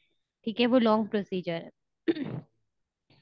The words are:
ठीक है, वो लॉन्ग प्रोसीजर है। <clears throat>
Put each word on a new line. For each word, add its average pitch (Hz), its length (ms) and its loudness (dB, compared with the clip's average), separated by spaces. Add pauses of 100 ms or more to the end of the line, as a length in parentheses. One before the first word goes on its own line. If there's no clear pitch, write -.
(460)
ठीक 226 140 -6
है, 240 60 4
वो 247 120 4
लॉन्ग 220 300 4
प्रोसीजर 185 460 -4
है। 165 160 -8 (380)
<clears throat> - 420 -6 (720)